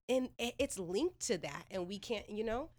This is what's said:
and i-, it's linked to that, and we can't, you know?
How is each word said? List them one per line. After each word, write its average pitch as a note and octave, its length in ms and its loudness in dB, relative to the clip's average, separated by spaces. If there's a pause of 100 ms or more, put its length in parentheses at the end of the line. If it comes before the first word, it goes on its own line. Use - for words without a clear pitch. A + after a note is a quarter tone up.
and B3+ 200 4 (100)
i-, A#3 200 -2
it's C#4 200 2
linked F#3+ 500 0
to G3 100 4
that, - 320 -6
and F3+ 180 -2
we G3+ 100 -4
can't, G3+ 300 -4
you G#3+ 160 -2
know? A#3 240 -2 (100)